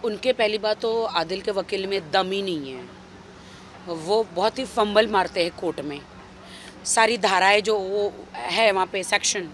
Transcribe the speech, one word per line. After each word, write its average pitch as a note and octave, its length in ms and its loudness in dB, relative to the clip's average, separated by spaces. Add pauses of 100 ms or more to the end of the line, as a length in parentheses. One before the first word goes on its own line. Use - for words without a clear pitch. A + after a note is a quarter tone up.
उनके A3+ 280 0
पहली G#3+ 260 0
बात G#3+ 220 -2
तो A3+ 240 0
आदिल F3+ 360 -2
के G3+ 100 -4
वकील F#3+ 360 -4
में F#3 240 -4
दम F#3 200 2
ही G3 120 -2
नहीं D3+ 300 -4
है, B2+ 120 -12 (1000)
वो F3+ 480 0
बहुत G3+ 240 2
ही C4 60 -2
fumble G#3 440 2
मारते F#3 340 0
हैं E3+ 80 0
कोर्ट D#3+ 300 -4
में, C#3+ 200 -8 (840)
सारी A3+ 340 4
धाराएं F#3+ 420 6
जो G#3+ 180 0
वो G3+ 340 -2 (200)
है G3+ 400 2
वहाँ F#3 140 2
पे F#3+ 160 -6
section G3 520 -2